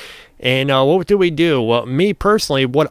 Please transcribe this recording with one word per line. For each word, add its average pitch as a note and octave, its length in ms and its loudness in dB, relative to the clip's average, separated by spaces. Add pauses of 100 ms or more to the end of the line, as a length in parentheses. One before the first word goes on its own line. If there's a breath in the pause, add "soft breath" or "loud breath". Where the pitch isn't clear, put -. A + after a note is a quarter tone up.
(400 loud breath)
And, C3 300 0
uh, C3+ 140 2
what E3+ 220 0
do G3+ 120 2
we F3+ 120 2
do? D#3 300 0
Well, A#2 240 0
me D#3+ 300 0
personally, F3+ 500 0
what C#3 260 0